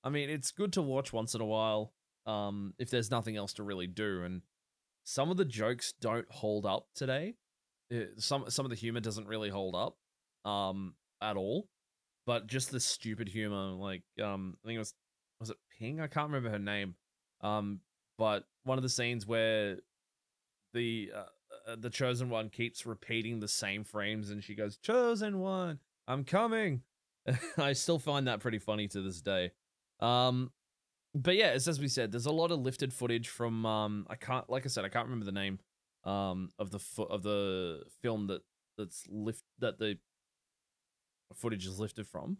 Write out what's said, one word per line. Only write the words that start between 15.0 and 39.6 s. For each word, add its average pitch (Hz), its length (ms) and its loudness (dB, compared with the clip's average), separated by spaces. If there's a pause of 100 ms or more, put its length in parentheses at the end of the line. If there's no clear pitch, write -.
was 113 100 -6
it - 60 -8 (220)
Ping? 139 220 -6
I 156 60 -2
can't 151 220 0
remember 127 220 0
her 107 80 0
name. 101 360 -2 (460)
Um, 101 400 0 (380)
but 107 260 2 (200)
one 131 140 2
of 131 40 0
the 127 60 0
scenes 120 380 0
where 110 500 4 (1000)
the, 113 400 0
uh, 104 580 -12
uh, 113 60 -8
the 113 120 -4
Chosen 123 400 0
One 110 200 0
keeps - 360 -2
repeating 113 540 -2
the 104 80 -2
same 104 360 0
frames, 104 460 -2
and 104 120 -6
she 104 140 -10
goes, 104 200 0
"Chosen 220 640 2
One, 185 400 0 (300)
I'm 135 160 0
coming." 208 580 4 (380)
<laughs> 123 380 0
I 139 160 4
still 160 260 4
find 143 260 2
that 110 140 2
pretty 113 180 0
funny 104 300 0
to 101 120 -2
this 92 220 -4
day. 92 300 2 (480)
Um, 127 500 4 (640)
but 160 220 6
yeah, 208 160 8
it's 127 160 4
as 156 120 2
we 143 80 2
said, 117 240 2
there's 120 140 -2
a 151 60 2
lot 165 180 4
of 160 80 2
lifted 131 340 0
footage 117 360 0
from, 113 360 0
um, 107 460 2
I 113 60 -8
can't, 123 340 -4
like 127 160 0
I - 20 -2
said, 110 160 -2
I 98 40 -2
can't 117 180 0
remember 120 180 -4
the 98 80 -2
name, 98 280 -2 (440)
um, 95 540 0
of 98 120 -2
the 101 100 -6
fo-, - 240 -4
of 98 180 -2
the 95 600 0 (200)
film 110 240 0
that, 95 160 -2 (340)
that's - 320 -8
lift-, 107 360 -4 (160)